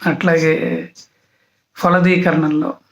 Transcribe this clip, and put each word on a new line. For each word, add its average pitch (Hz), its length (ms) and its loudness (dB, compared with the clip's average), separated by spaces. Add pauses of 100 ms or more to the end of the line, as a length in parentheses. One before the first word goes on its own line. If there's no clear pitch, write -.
అట్లాగే 160 880 0 (840)
ఫలదీకరణంలో, 170 1000 0 (140)